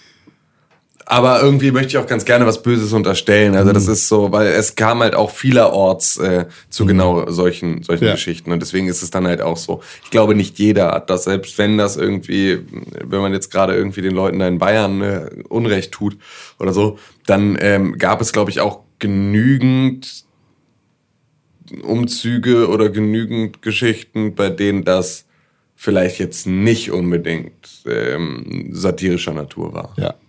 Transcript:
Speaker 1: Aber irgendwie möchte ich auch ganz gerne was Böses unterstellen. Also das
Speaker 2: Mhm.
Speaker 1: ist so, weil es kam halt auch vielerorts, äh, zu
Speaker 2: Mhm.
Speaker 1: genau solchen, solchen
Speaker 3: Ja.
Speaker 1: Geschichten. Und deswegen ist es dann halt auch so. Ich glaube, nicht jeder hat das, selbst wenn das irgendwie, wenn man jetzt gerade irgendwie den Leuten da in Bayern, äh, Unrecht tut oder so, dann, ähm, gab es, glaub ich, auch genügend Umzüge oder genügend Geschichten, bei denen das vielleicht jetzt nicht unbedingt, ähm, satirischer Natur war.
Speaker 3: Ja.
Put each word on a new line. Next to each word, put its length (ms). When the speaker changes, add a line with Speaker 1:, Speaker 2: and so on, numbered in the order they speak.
Speaker 1:
Aber 320
irgendwie 300
möchte 200
ich 80
auch 100
ganz 160
gerne 220
was 180
Böses 280
unterstellen. 640
Also 180
das 140
Speaker 2:
Mhm. 60
Speaker 1:
ist 160
so, 240
weil 160
es 260
kam 240
halt 160
auch 160
vielerorts, 880
äh, 280
zu 140
Speaker 2:
Mhm. 60
Speaker 1:
genau 420
solchen, 540
solchen 220
Speaker 3:
Ja. 80
Speaker 1:
Geschichten. 360
Und 80
deswegen 300
ist 160
es 80
dann 120
halt 160
auch 160
so. 260
Ich 80
glaube, 240
nicht 240
jeder 320
hat 180
das, 140
selbst 360
wenn 200
das 180
irgendwie, 640
wenn 160
man 120
jetzt 200
gerade 240
irgendwie 260
den 140
Leuten 240
da 80
in 100
Bayern, 420
äh, 300
Unrecht 440
tut 240
oder 140
so, 260
dann, 340
ähm, 380
gab 220
es, 120
glaub 160
ich, 100
auch 220
genügend 1300
Umzüge 840
oder 220
genügend 720
Geschichten, 720
bei 160
denen 340
das 400
vielleicht 440
jetzt 280
nicht 440
unbedingt, 640
ähm, 840
satirischer 600
Natur 420
war. 220
Speaker 3:
Ja. 180